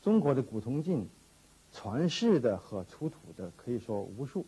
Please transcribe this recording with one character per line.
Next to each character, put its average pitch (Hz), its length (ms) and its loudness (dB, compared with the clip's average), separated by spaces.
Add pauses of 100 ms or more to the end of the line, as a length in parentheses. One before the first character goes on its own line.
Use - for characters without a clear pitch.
中 214 180 6
国 143 140 4
的 131 80 2
古 110 180 -6
铜 131 220 -4
镜 151 260 -2 (640)
传 135 360 -2
世 208 300 4
的 113 200 4
和 92 260 -8
出 - 240 -8
土 - 80 -8 (200)
的 92 200 -10
可 - 160 -8
以 120 80 -2
说 101 220 -6
无 98 240 -10
数 175 220 -6